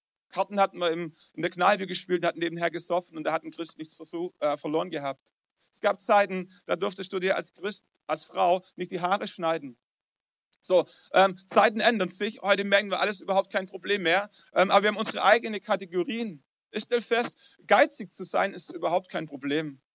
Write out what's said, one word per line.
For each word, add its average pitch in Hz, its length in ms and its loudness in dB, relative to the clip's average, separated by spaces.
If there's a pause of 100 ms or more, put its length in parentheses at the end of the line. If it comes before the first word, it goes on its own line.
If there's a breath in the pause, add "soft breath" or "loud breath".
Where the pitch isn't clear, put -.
(300)
Karten 196 280 -4
hatten 196 200 0
wir 175 120 0
im, 165 240 -6 (200 soft breath)
in 156 80 -8
der 175 80 0
Kneipe 185 360 2
gespielt 180 360 -4
und 170 40 2
hatten 170 120 -2
nebenher 170 320 -2
gesoffen 165 480 -4
und 156 60 -8
da 156 80 -2
hat 160 120 -4
ein 160 60 -12
Christ 160 260 -12
nichts 156 180 -14
versuch-, 170 460 -10
äh, 147 160 0
verloren 165 340 -4
gehabt. 143 440 -8 (360)
Es - 100 -20
gab 202 200 0
Zeiten, 190 500 2 (140)
da 180 120 -2
durftest 190 360 -6
du 190 60 -4
dir 185 180 0
als - 160 -8
Christ, 202 320 -12 (220)
als 156 180 -6
Frau 185 400 0 (120 soft breath)
nicht 180 140 -8
die 180 100 -8
Haare 202 280 -2
schneiden. 165 480 -4 (880)
So, 180 240 4 (260 loud breath)
ähm, 185 260 6 (100)
Zeiten 220 320 4
ändern 202 280 2
sich. 208 320 -6
Heute 196 240 2
merken 202 240 2
wir 180 120 -2
alles 196 200 -2
überhaupt 190 320 0
kein 190 140 -4
Problem 196 380 -4
mehr. 185 260 2 (240 soft breath)
Ähm, 190 160 4
aber 196 140 6
wir 208 40 2
haben 208 80 0
unsere 214 260 -4
eigenen 220 380 2
Kategorien. 185 840 -4 (280)
Ich 208 140 -6
stell 240 180 -2
fest, 233 320 -2 (320 soft breath)
geizig 214 480 2
zu 190 100 -14
sein 190 300 -2
ist - 160 -16
überhaupt 170 400 -2
kein 160 160 -6
Problem. 143 560 -6 (120)